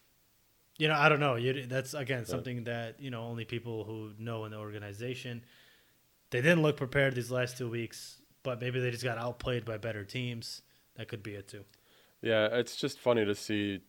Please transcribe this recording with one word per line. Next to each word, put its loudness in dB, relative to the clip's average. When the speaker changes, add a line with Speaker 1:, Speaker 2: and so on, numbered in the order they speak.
Speaker 1:
you 4
know, 4
I 8
don't 6
know. 4
You, 0
that's, -2
again, -2
Speaker 2:
Yeah. -6
Speaker 1:
something -4
that, -6
you -8
know, -6
only -6
people -6
who -8
know -4
in -8
the -10
organization. -8
They 2
didn't 6
look 4
prepared 2
these -4
last 0
two -4
weeks, -8
but -4
maybe 0
they 2
just -6
got 0
outplayed -2
by -4
better -4
teams. -6
That -10
could -8
be -8
it, -12
too. -14
Speaker 2:
Yeah, 6
it's 2
just -2
funny 6
to 2
see 0